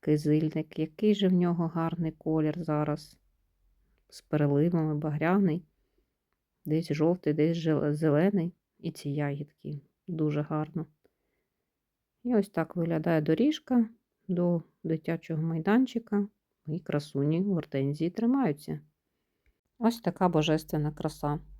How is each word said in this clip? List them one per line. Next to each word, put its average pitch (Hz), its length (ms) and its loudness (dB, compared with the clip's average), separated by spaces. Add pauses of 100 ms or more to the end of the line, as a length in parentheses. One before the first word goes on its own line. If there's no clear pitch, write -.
кизильник. 151 760 0
Який 202 360 0
же 202 140 2
в 180 40 4
нього 175 340 2
гарний 165 460 -2
колір 160 520 -2
зараз. 151 540 -4 (880)
З - 140 -20
переливами, 151 720 2
багряний. 156 680 0 (1000)
Десь 160 280 -2
жовтий, 160 400 2
десь 160 240 2
жел-, 156 360 0
зелений. 160 600 2 (260)
І 165 140 -8
ці - 180 -10
ягідки 147 680 -6 (260)
дуже 151 360 -2
гарно. 156 440 -4 (1400)
І 240 100 0
ось 202 140 2
так - 280 -4
виглядає 165 440 2
доріжка 226 680 2 (400)
до 175 340 0 (220)
дитячого 160 580 -4
майданчика. 202 840 0 (380)
І 156 140 -6
красуні 147 640 -2
гортензії 156 680 -2
тримаються. 185 680 -2 (1000)
Ось 233 220 0
така 180 280 0
божественна 156 640 0
краса. 147 460 -6 (220)